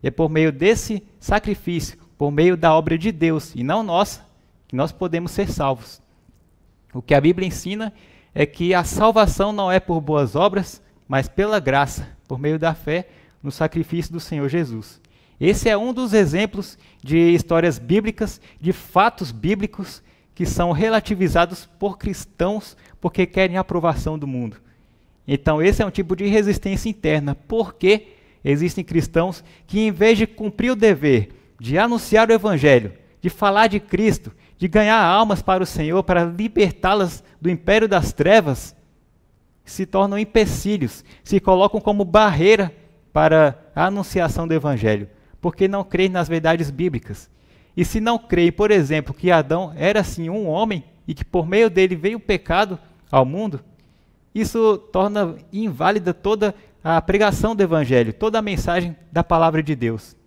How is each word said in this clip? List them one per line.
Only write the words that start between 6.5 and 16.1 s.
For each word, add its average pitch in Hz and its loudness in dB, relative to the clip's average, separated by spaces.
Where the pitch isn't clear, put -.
O 127 -10
que 147 0
a 139 6
Bíblia 180 0
ensina 208 -8
é 147 0
que 170 -2
a 175 2
salvação 208 0
não 196 -2
é 185 2
por 170 -2
boas 143 -2
obras, 190 -2
mas 135 -2
pela 208 -2
graça, 135 -2
por 131 -8
meio 151 -2
da 165 -2
fé 160 -6
no 143 -8
sacrifício 165 -4
do 165 -10
Senhor 143 -6
Jesus. 127 -6
Esse 196 0
é 208 2
um 240 -4
dos 233 -4